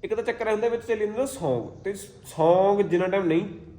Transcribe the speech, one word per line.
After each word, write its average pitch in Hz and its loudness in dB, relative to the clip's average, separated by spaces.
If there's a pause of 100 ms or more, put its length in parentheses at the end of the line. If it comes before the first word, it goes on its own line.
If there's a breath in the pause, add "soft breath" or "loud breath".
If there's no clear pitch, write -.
ਇੱਕ - -2
ਤਾਂ 226 -4
ਚੱਕਰ 233 -4
ਇਹ 220 0
ਹੁੰਦਾ 214 0
ਵਿੱਚ 233 -2
ਚੱਲੀ 214 -2
ਜਾਂਦਾ 220 -2
ਸੌਂਗ, 135 -4
ਤੇ 101 -6 (300)
ਸੌਂਗ 185 4
ਜਿੰਨਾ 175 2
ਟਾਈਮ 190 0
ਨਹੀਂ 170 2 (340)